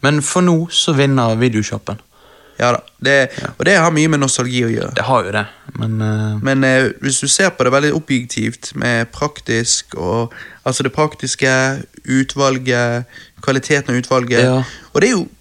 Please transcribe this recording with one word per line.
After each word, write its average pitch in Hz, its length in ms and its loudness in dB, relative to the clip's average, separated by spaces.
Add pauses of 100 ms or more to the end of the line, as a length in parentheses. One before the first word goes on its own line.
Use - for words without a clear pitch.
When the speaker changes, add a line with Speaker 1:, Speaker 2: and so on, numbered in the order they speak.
Speaker 1:
men 147 200 2
for 180 200 0
nå 170 300 2
så - 240 0
vinner 135 400 2
videoshoppen. 107 640 -2 (600)
Speaker 2:
Ja 120 120 2
da, 117 80 0 (240)
det, 135 260 2 (120)
Speaker 1:
Ja. - 60 -8 (120)
Speaker 2:
og 143 60 -2
det 190 120 4
har 165 140 4
mye 156 180 2
med 151 100 2
nostalgi 127 440 0
å 117 100 0
gjøre. - 220 -4
Speaker 1:
Det - 80 -2
har 120 220 2
jo 95 60 -6
det, 104 140 -2 (320)
men, 110 240 -2
eh, 107 400 -2
Speaker 2:
Men, 135 220 2
eh, 131 260 4 (120)
hvis 135 180 -2
du 143 80 -4
ser 190 220 2
på 170 140 -2
det 127 80 4
veldig 143 220 2
objektivt 123 800 -4
med 117 360 -2
praktisk - 840 -4
og, 117 380 -2 (320)
altså 131 180 -2
det 127 100 -2
praktiske 135 880 -2 (240)
utvalget, 127 1000 0 (360)
kvaliteten 139 520 0
av 123 80 0
utvalget, 123 420 0
Speaker 1:
Ja. 127 200 2 (300)
Speaker 2:
og 147 80 2
det 214 80 4
er - 40 0
jo 185 140 -2 (140)